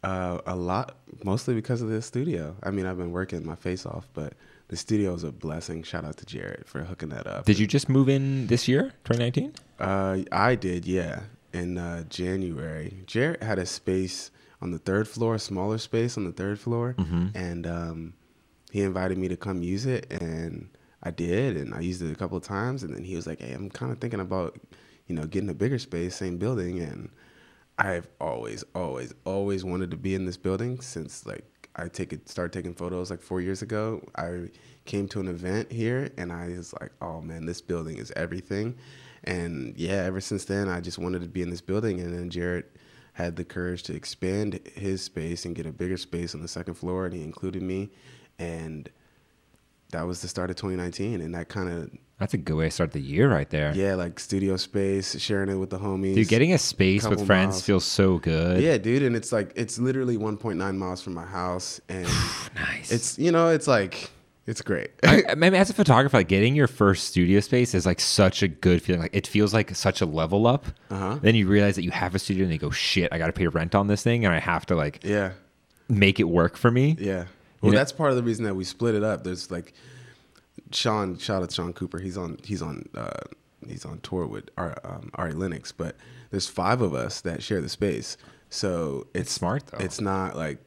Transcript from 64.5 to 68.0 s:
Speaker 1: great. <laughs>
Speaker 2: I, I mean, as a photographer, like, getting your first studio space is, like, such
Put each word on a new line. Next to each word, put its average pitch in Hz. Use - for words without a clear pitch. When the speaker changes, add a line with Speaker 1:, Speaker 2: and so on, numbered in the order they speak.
Speaker 1:
great. 85
<laughs> -
Speaker 2:
I, -
I -
mean, 170
as 190
a 240
photographer, 139
like, 92
getting 104
your 143
first 98
studio 90
space 123
is, 90
like, 90
such -